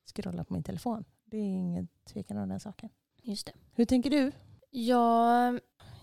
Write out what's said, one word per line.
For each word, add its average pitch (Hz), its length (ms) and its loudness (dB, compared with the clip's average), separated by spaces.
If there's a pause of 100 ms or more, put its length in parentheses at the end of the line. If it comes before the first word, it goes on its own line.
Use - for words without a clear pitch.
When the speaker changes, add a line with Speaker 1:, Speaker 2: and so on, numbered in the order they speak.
(160)
Speaker 1:
scrolla 175 280 -6
på 180 100 -8
min 170 100 -4
telefon. 214 420 -6 (200)
Det 220 120 -12
är 214 40 -4
ingen 185 460 -4 (180)
tvekan 202 320 -10
om 196 120 -4
den 95 100 -6
saken. 208 300 -16 (320)
Speaker 2:
Just 202 260 -8
det. - 60 -14 (200)
Speaker 1:
Hur 233 120 4
tänker 254 240 2
du? 277 220 4 (380)
Speaker 2:
Jag, 240 920 4 (440)